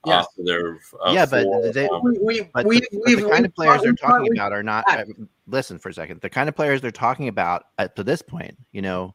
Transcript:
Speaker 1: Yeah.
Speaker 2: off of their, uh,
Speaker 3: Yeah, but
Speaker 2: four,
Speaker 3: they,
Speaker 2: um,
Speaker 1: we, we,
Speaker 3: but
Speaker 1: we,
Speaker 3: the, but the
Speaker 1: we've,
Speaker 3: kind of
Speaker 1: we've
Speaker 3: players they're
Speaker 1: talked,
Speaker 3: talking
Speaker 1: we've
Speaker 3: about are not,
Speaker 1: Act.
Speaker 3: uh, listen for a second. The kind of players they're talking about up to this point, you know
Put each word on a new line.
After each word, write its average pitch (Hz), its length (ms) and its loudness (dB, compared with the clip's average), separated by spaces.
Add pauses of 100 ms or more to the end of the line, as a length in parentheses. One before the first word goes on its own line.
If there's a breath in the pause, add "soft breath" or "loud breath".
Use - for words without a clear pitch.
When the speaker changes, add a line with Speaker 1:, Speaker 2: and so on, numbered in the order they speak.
Speaker 1:
Yeah. 90 140 6
Speaker 2:
off 87 60 -2 (120)
of 87 80 -8
their, 85 320 -2 (260)
uh, 92 80 4
Speaker 3:
Yeah, 185 140 4
but 127 160 2
Speaker 2:
four, - 300 0
Speaker 3:
they, 135 160 0
Speaker 2:
um, 87 160 -2
Speaker 1:
we, 240 160 2
we, 220 200 0 (140)
Speaker 3:
but 202 120 2
Speaker 1:
we, 233 140 6
Speaker 3:
the, 247 120 -10
but - 0 -
the 226 240 2
Speaker 1:
we've, - 20 0 (120)
Speaker 3:
kind - 20 4 (140)
of 175 40 -4
Speaker 1:
we've - 60 -20
Speaker 3:
players 147 260 4
they're 240 120 2
Speaker 1:
talked, - 180 2
Speaker 3:
talking 247 180 4
Speaker 1:
we've 233 80 0
Speaker 3:
about 101 140 -2
are 104 100 -4
not, 110 240 -2
Speaker 1:
Act. 113 240 0
Speaker 3:
uh, 107 140 -18 (240)
listen 127 300 -4
for - 100 -14
a 90 60 -12
second. 82 260 -12
The 98 100 -8
kind 139 180 0
of 147 60 -6
players 143 260 0
they're 120 120 -6
talking 131 340 -2
about 90 380 -2 (160)
up 95 160 -4
to 101 80 -6
this 143 180 -2
point, - 340 -14 (140)
you 101 120 -10
know 92 320 -6